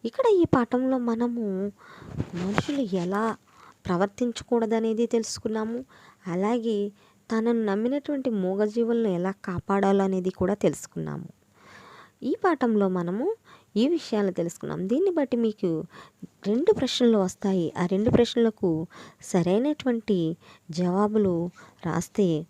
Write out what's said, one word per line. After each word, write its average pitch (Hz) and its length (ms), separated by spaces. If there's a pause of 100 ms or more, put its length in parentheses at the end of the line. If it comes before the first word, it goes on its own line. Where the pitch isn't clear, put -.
ఇక్కడ 494 180 (140)
ఈ 330 40 (100)
పాఠంలో 262 420 (140)
మనము 233 340 (960)
మనుషులు 214 440 (200)
ఎలా 202 200 (640)
ప్రవర్తించకూడదనేది 226 1300
తెలుసుకున్నాము. 220 640 (560)
అలాగే 220 440 (520)
తనను 226 380
నమ్మినటువంటి 262 600 (120)
మూగజీవులను 214 760
ఎలా 185 140 (160)
కాపాడాలో 196 600
అనేది 185 320
కూడా 185 140 (100)
తెలుసుకున్నాము. - 640 (1000)
ఈ - 20 (100)
పాఠంలో 233 440 (100)
మనము 180 280 (560)
ఈ 240 40 (100)
విషయాలు 208 440
తెలుసుకున్నాం. 165 420 (100)
దీన్ని 359 260
బట్టి 269 280
మీకు 208 260 (800)
రెండు 269 300
ప్రశ్నలు 240 460
వస్తాయి. 185 400 (160)
ఆ - 20 (100)
రెండు 208 240
ప్రశ్నలకు 226 520 (640)
సరైనటువంటి 226 840 (640)
జవాబులు 196 560 (520)
రాస్తే 175 400 (240)